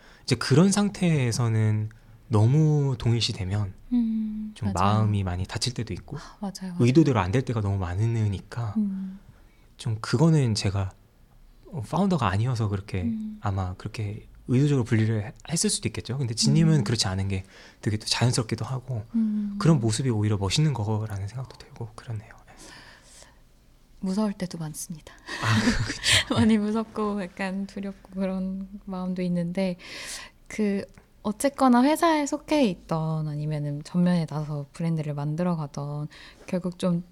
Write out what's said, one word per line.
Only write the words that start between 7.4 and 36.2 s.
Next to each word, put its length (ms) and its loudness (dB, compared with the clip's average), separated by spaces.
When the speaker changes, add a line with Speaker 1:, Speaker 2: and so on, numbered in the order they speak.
Speaker 1:
때가 180 -4
너무 180 0
많으니까 1000 -2
Speaker 2:
음. 420 -4
Speaker 1:
좀 240 -4
그거는 540 4
제가, 360 -2
어, 100 -8
파운더가 460 0
아니어서 400 0
그렇게 360 -4
Speaker 2:
음. 380 -6
Speaker 1:
아마 340 -2
그렇게 520 -8
의도적으로 360 2
분리를 420 2
해-, 80 -12
했을 220 0
수도 160 -4
있겠죠. 300 -6
근데 180 -2
진님은 440 4
Speaker 2:
음. 40 2
Speaker 1:
그렇지 240 0
않은 220 -2
게 160 -4
되게 160 0
또 80 -16
자연스럽기도 600 0
하고 400 -6
Speaker 2:
음. 440 -2
Speaker 1:
그런 200 4
모습이 320 0
오히려 260 2
멋있는 360 0
거라는 540 -4
생각도 300 -12
들고 380 -14
그러네요. 340 -12
Speaker 2:
무서울 320 -2
때도 240 -8
많습니다. 560 -12
Speaker 1:
아, 160 2
그쵸. 480 0
Speaker 2:
<laughs> 40 4
많이 180 6
Speaker 1:
네. 0 -
Speaker 2:
무섭고 640 -2
약간 440 -6
두렵고 520 -12
그런 500 -4
마음도 380 -4
있는데, 540 -2
그 380 -2
어쨌거나 600 4
회사에 420 4
속해 400 0
있던 640 -2
아니면은 560 -4
전면에 420 2
나서 480 -6
브랜드를 400 -2
만들어 440 -2
가던 500 -6